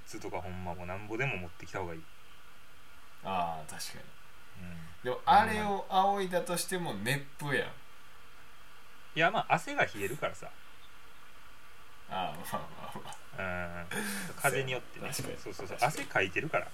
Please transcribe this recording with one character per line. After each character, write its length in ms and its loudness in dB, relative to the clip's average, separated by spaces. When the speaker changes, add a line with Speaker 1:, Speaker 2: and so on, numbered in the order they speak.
Speaker 1:
ズ 140 -6
と 100 -4
か 100 -2
ほ 80 -4
ん 160 -4
ま 120 -2
も 80 -4
う 20 -4
な 100 -2
ん 120 -6
ぼ 80 -2
で 100 2
も 100 0
持 120 -4
っ 20 -6
て 160 -6
き 60 -8
た 80 -2
方 80 -2
が 60 -4
い 40 -6
い。 40 -8
Speaker 2:
あ 440 0
あ、 20 -6
確 240 -4
か 40 -6
に。 60 -8
Speaker 1:
う 80 -6
ん。 80 -6
Speaker 2:
で 80 0
も、 160 0
あ 180 12
れ 180 4
を 260 2
仰 360 6
い 60 -2
だ 120 6
と 140 0
し 100 0
て 120 0
も 160 0
熱 300 2
風 180 4
や 80 2
ん。 20 -4
Speaker 1:
い 40 4
や、 120 10
ま 80 4
あ、 140 6
汗 200 0
が 100 6
冷 60 -4
え 60 0
る 80 -2
か 120 0
ら 80 -2
さ。 140 -6
Speaker 2:
あ 240 0
あ、 60 -6
ま 60 0
あ 40 -2
ま 320 -6
あ 100 -4
ま 400 -6
あ。 380 -2
Speaker 1:
う 0 -
ん。 40 -6
風 260 4
に 80 0
よ 80 2
っ 40 -4
て 180 -8
ね。 120 -4
Speaker 2:
そ 120 -2
う 60 -4
や 60 -4
な。 60 -6
確 0 -
か 80 -4
に。 60 -6
Speaker 1:
そ 80 -4
う 20 -6
そ 0 -
う 0 -
そ 80 -4
う。 40 -6
Speaker 2:
確 20 2
か 60 6
に。 160 2
Speaker 1:
汗 100 -2
か 100 6
い 80 4
て 100 0
る 80 -2
か 100 2
ら。 160 0